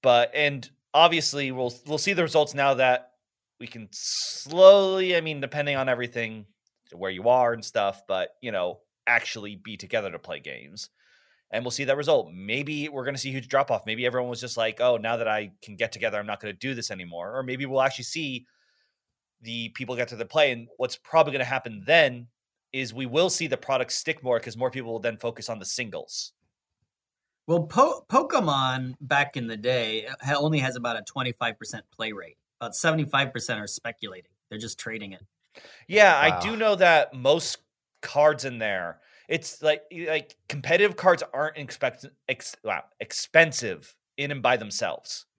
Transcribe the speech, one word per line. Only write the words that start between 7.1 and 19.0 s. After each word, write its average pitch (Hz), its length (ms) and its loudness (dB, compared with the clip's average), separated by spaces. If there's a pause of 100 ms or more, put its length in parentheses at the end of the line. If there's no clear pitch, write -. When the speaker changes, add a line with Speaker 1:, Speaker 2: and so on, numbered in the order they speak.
Speaker 1:
you 95 180 -2
are 123 260 4
and 110 100 -10
stuff, 101 440 -2
but, 92 220 -2 (120)
you 120 100 -8
know, 90 280 -4 (260)
actually 107 500 -2
be 101 220 -16
together 101 320 -4
to 82 80 -12
play 76 220 -12
games. 71 500 -16 (600)
And 117 140 -4
we'll 127 60 -6
see 139 140 -6
that 135 120 2
result. 135 380 2
Maybe 143 540 -6
we're 139 160 -8
gonna 139 140 -6
see 135 120 -6
a - 20 -8
huge 131 160 -10
drop 139 220 2
off. 107 160 0
Maybe 113 180 -4
everyone 123 260 0
was 120 100 -8
just 123 160 -10
like, 113 240 -2
"Oh, 123 180 4
now 113 200 -2
that 110 100 -2
I 107 240 -2 (100)
can 101 140 -20
get 113 160 -2
together, 107 260 -4
I'm 104 80 -8
not 104 140 -8
gonna 107 140 -10
do 131 200 -8
this 117 160 -8
anymore." 90 460 -10
Or 135 60 -4
maybe 131 240 -6
we'll 131 160 0
actually 131 220 0
see 135 420 -8 (960)